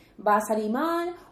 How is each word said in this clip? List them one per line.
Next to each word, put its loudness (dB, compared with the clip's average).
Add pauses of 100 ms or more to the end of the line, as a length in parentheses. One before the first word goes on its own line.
(240)
"Va 4
a 4
salir -2
mal, -2 (180)